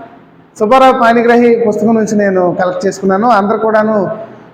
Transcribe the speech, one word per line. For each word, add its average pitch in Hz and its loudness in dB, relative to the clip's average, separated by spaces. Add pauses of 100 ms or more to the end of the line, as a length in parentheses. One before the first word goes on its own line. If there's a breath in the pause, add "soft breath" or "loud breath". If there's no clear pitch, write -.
(600)
సుబ్బారావు 247 2
పాణిగ్రహి 233 2
పుస్తకం 214 0
నుంచి 214 -2
నేను 185 0
కలెక్ట్ 180 -4
చేసుకున్నాను. 190 -2
అందరు 208 0
కూడాను, 214 -2 (360)